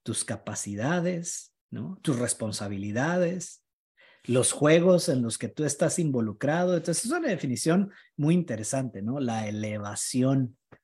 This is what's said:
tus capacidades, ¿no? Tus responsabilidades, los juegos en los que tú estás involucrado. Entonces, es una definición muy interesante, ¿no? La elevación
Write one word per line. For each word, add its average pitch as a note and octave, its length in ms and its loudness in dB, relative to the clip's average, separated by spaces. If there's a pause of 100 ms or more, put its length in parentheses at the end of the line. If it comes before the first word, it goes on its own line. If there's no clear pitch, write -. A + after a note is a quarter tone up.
tus - 200 -4
capacidades, D3 1300 -4 (180)
¿no? D#3 300 -10
Tus C3 180 0
responsabilidades, A#2 1400 -2 (600)
los B2 300 2
juegos F3 560 6
en C3 120 2
los A2+ 160 -2
que - 120 -4
tú D3+ 160 -2
estás D#3 340 0
involucrado. D3 800 0
Entonces, E3 280 -2
es A3+ 60 -2
una E4 160 0
definición E3+ 640 0 (240)
muy D#3 180 4
interesante, A#2+ 680 -2
¿no? B2 180 -4
La A2 280 -2
elevación G#2+ 1080 -2 (260)